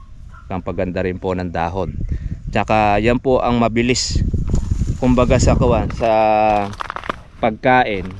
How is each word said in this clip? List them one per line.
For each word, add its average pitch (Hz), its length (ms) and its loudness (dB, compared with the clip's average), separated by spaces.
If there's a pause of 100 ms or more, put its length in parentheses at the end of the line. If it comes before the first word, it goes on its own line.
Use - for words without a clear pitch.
(460)
Pampaganda 92 560 -4
rin 90 160 -2
po 92 160 -4
ng 90 160 -4
dahon. 85 480 -4 (560)
Tsaka 104 480 2
yan 120 180 2
po 127 240 0
ang 120 160 0
mabilis. 117 640 0 (800)
Kumbaga 123 380 4
sa 120 180 4
kawan, 113 380 2
sa 113 140 0 (1300)
pagkain, 113 640 2 (120)